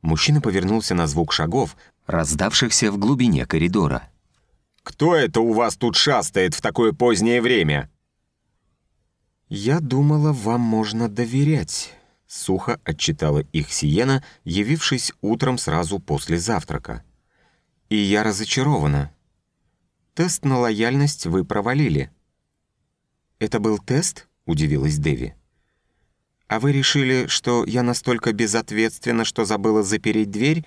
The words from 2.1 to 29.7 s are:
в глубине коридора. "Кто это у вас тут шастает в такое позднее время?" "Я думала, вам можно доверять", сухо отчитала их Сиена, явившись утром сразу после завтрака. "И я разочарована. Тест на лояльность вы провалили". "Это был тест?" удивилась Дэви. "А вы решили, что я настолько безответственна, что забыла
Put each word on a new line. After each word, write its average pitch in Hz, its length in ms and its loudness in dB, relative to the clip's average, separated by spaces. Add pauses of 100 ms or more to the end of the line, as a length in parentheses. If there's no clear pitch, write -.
в 101 80 -4
глубине 107 480 2
коридора. 82 640 0 (720)
"Кто 165 320 0
это 123 260 2
у 117 120 2
вас 113 240 2
тут 120 180 -2
шастает 101 600 2
в - 60 -8
такое 113 300 2
позднее 117 500 2
время?" 87 480 0 (1600)
"Я 110 300 -2
думала, 147 540 2
вам 120 300 0
можно 110 460 0
доверять", 123 840 -2 (400)
сухо - 500 -4
отчитала 76 540 -2 (140)
их 76 200 -2
Сиена, 120 500 0 (220)
явившись 117 760 -2
утром 120 360 0
сразу 85 440 -2
после 80 380 -2
завтрака. 85 640 -6 (840)
"И 107 80 0
я 104 280 2
разочарована. 110 880 0 (1000)
Тест 170 300 -2
на 135 140 2
лояльность 120 680 0
вы 85 180 0
провалили". 104 640 0 (1300)
"Это 110 220 -2
был 107 180 0
тест?" - 480 -2 (200)
удивилась 76 520 0
Дэви. 71 360 -2 (1120)
"А 107 120 -4
вы 139 120 2
решили, 131 540 2
что - 400 0
я 123 160 0
настолько 120 500 0
безответственна, 110 920 -2
что 113 200 -2
забыла 107 380 2